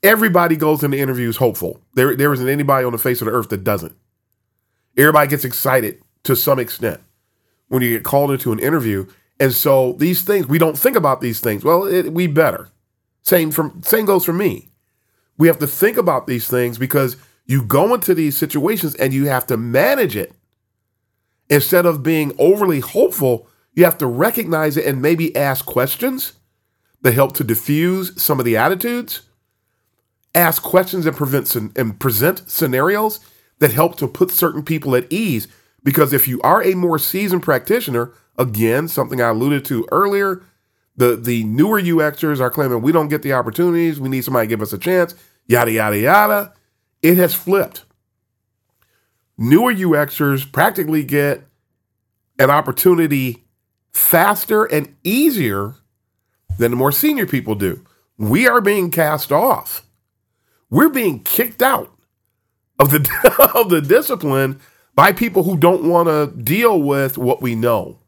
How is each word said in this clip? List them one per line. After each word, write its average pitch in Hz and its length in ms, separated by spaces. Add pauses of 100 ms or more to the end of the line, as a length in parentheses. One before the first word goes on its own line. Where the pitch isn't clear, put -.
Everybody 185 540
goes 156 260
into 139 140
interviews 123 400
hopeful. 104 440 (140)
There, 127 220
there 143 160
isn't 127 160
anybody 139 360
on 123 80
the 117 60
face 123 220
of 107 60
the 110 60
earth 113 180
that 98 140
doesn't. 95 320 (1000)
Everybody 147 320
gets 143 160
excited 127 580 (220)
to 135 100
some 135 240
extent 113 420 (680)
when 131 140
you 123 80
get 113 140
called 143 260
into 131 220
an 110 60
interview. 113 480 (320)
And 135 140
so 131 420
these 175 280
things, 196 240
we 143 120
don't 156 200
think 262 180
about 143 240
these 117 200
things. 104 240
Well, 170 200
it, 180 280
we 175 140
better. 143 440 (580)
Same 165 220
from, 156 320
same 220 240
goes 190 180
for 175 80
me. 175 380 (680)
We 160 120
have 156 100
to 151 80
think 220 320
about 165 280
these 120 220
things 120 300
because 131 400 (260)
you 135 180
go 139 300
into 196 220
these 156 240
situations 156 560
and 135 180
you 135 140
have 131 220
to 120 100
manage 139 580
it. 98 160 (1160)
Instead 147 340
of 160 180
being 156 360
overly 185 420
hopeful, 139 680 (280)
you 170 100
have 170 140
to 147 80
recognize 156 720
it - 80
and 135 160
maybe 160 340
ask 135 300
questions 240 680 (680)
that 127 100
help 127 220
to 143 100
diffuse 160 760
some 143 180
of 123 80
the 113 100
attitudes. 190 680 (1120)
Ask 165 280
questions 185 420
and 156 100
prevent 139 340
scen-, 107 280
and 113 240
present 131 500
scenarios 185 720 (380)
that 147 140
help 160 240
to 139 120
put 180 220
certain 156 320
people 147 340
at 123 160
ease. 170 360 (360)
Because 139 300
if 131 120
you 127 140
are 175 220
a 185 120
more 175 240
seasoned 180 440
practitioner, 127 680 (260)
again, 120 500
something 131 320
I 120 80
alluded 135 380
to 113 260
earlier, 196 500 (560)
the, 123 160
the 117 300
newer 151 340
U 175 180
Xers 151 440
are 123 100
claiming, 123 320
"We 135 80
don't 160 180
get 147 140
the 139 100
opportunities. 165 680
We 131 80
need 131 160
somebody 120 240
to - 20
give 113 100
us 104 120
a 101 60
chance," 180 360 (320)
yada, 117 240
yada, 107 260
yada. 202 560 (500)
It 170 160
has 175 160
flipped. - 500 (1500)
Newer 156 320
U 185 200
Xers 143 600
practically 156 540
get 143 400 (920)
an 135 140
opportunity 143 920 (480)
faster 208 720
and 151 400
easier 165 720 (840)
than 117 140
the 123 40
more 135 160
senior 277 340
people 113 280
do. 98 300 (320)
We 135 320
are 240 120
being 196 300
cast 151 400
off. 196 540 (840)
We're 247 200
being 220 340
kicked - 400
out 262 300 (840)
of 139 140
the, 151 640
<laughs> - 20
of 226 160
the 165 100
discipline 143 800 (360)
by 185 160
people 190 320
who 185 120
don't 170 280
wanna 165 420
deal 175 560
with 139 340
what 123 240
we 123 140
know. 110 540